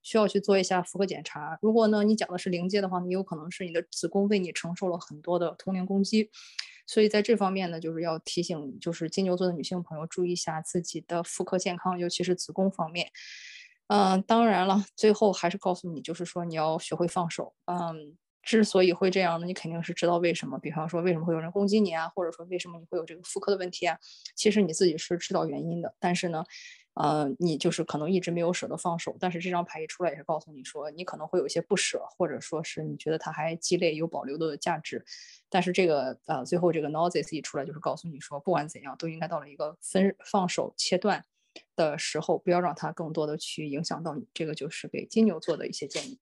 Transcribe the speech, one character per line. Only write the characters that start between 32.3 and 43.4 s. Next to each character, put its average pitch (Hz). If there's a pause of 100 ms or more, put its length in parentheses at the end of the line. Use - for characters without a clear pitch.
说 160
是 156
你 147
觉 -
得 160
它 156
还 160
鸡 175
肋 165
有 160
保 156
留 139
的 156
价 165
值。 - (440)
但 180
是 180
这 185
个， 131
呃， 135
最 175
后 170
这 160
个 147
Nozis 160
一 151
出 -
来， 135
就 139
是 151
告 139
诉 -
你 139
说， 143
不 180
管 151
怎 -
样， 135
都 165
应 160
该 160
到 165
了 143
一 143
个 151
分， 190 (120)
放 185
手 -
切 -
断 185 (520)
的 156
时 -
候， 156
不 -
要 175
让 175
它 160
更 160
多 160
的 151
去 156